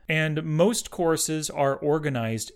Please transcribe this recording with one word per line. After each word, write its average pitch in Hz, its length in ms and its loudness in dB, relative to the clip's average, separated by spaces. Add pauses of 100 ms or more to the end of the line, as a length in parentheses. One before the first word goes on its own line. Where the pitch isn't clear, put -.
And 156 340 0
most 160 480 2
courses 160 600 0
are 139 260 2
organized 135 800 -2